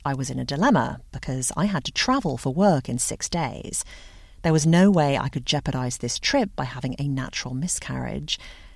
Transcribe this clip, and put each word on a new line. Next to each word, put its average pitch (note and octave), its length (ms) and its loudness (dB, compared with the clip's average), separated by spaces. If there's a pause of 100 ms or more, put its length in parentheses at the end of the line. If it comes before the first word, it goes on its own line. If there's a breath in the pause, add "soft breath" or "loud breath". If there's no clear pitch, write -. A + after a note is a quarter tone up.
I C#3 100 -2
was C3 160 -4
in C3 80 -6
a B2+ 60 -4
dilemma C#3+ 560 2 (100)
because C3 460 -4
I E3+ 80 2
had G3+ 220 0
to D3+ 60 -6
travel A#3+ 460 0
for C3+ 160 -2
work E3+ 340 4
in A#2+ 100 -2
six - 300 -4
days. - 560 -4 (580 loud breath)
There E3 100 4
was D#3 140 4
no F3 220 8
way D3 300 4
I B2+ 120 -2
could B2 160 -6
jeopardize C3 520 -2
this - 200 -4
trip B3 360 0
by C#3 100 -4
having B2+ 320 -6
a C#3+ 120 -4
natural C3 460 -6
miscarriage. C3 840 -4 (380 loud breath)